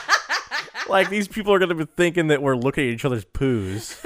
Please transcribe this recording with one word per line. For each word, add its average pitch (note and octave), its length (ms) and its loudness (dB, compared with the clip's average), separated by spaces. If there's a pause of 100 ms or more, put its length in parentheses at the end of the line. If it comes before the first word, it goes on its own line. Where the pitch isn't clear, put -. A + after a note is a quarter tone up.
(880)
Like, F#3 220 2
these G3+ 180 -2
people G3+ 240 -2
are G3 60 6
gonna F3+ 160 2
be D#3 120 -2
thinking E3+ 420 2
that C#3+ 160 4
we're C3+ 120 4
looking C3+ 320 0
at A#2+ 60 -2
each A#2 120 -6
other's B2 200 0
poos. G#2+ 800 -2